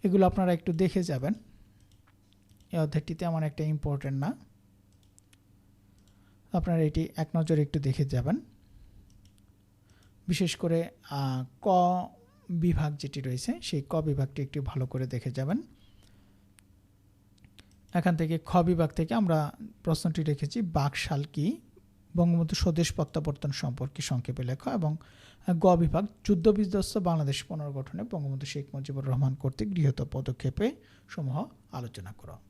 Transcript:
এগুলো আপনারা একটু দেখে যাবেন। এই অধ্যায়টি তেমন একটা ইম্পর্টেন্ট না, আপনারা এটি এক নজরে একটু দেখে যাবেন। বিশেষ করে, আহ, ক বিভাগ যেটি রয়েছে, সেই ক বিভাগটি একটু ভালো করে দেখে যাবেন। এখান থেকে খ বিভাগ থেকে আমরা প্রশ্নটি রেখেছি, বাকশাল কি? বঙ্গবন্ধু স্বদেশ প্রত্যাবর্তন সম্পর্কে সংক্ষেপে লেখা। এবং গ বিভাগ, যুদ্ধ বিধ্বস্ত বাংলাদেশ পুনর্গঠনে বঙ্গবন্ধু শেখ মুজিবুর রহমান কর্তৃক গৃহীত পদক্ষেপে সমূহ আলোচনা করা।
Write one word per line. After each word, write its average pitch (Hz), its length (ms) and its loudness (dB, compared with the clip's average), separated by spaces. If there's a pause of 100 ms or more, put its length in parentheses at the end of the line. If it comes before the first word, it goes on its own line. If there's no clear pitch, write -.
এগুলো 196 220 6
আপনারা 180 280 4
একটু 170 200 -2
দেখে 185 300 2
যাবেন। 143 300 -2 (1400)
এই 170 80 -2
অধ্যায়টি 156 360 -2
তেমন 165 280 -2
একটা 151 200 -4
ইম্পর্টেন্ট 143 560 -2
না, 170 140 -2 (2250)
আপনারা 170 300 0
এটি 156 340 0
এক 156 200 -4
নজরে 160 260 4
একটু 147 180 0
দেখে 139 260 0
যাবেন। 135 360 0 (1900)
বিশেষ 175 280 2
করে, 165 340 0 (200)
আহ, 131 360 -2 (160)
ক 214 80 0 (800)
বিভাগ 156 480 2
যেটি 143 240 -8
রয়েছে, 131 400 -4
সেই 143 280 -4
ক 160 120 0
বিভাগটি 139 400 -2
একটু 139 200 -6
ভালো 135 240 -4
করে 131 220 -4
দেখে 127 240 -6
যাবেন। 151 300 -2 (2250)
এখান 175 240 2
থেকে 160 280 0
খ - 120 2
বিভাগ 165 320 4
থেকে 165 240 -2
আমরা 170 380 2 (320)
প্রশ্নটি 160 400 0
রেখেছি, 151 380 -2
বাকশাল 147 640 -2 (100)
কি? 175 240 0 (600)
বঙ্গবন্ধু 170 380 4
স্বদেশ 165 380 2
প্রত্যাবর্তন 151 580 -4
সম্পর্কে 127 500 -6
সংক্ষেপে 127 420 -4
লেখা। 131 280 -4
এবং 160 260 0 (640)
গ 180 160 8
বিভাগ, 170 300 2 (180)
যুদ্ধ 202 280 4
বিধ্বস্ত 196 460 0
বাংলাদেশ 160 460 0
পুনর্গঠনে 147 600 -8
বঙ্গবন্ধু 143 420 -6
শেখ 139 300 -8
মুজিবুর 139 300 -6
রহমান 131 300 2
কর্তৃক 196 400 -2
গৃহীত 139 260 4 (100)
পদক্ষেপে 135 600 -2 (380)
সমূহ 147 360 -4 (260)
আলোচনা 110 400 -10
করা। - 280 -16 (100)